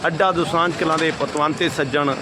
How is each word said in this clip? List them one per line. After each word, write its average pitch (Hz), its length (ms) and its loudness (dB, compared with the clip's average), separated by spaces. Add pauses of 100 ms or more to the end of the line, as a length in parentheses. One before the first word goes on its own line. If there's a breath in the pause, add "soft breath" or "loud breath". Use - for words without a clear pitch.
ਅੱਡਾ 175 260 2
ਦੋਸਾਂਝ 170 480 0
ਕਲਾਂ 160 180 0
ਦੇ 160 220 0
ਪਤਵੰਤੇ 151 480 0
ਸੱਜਣ 143 540 0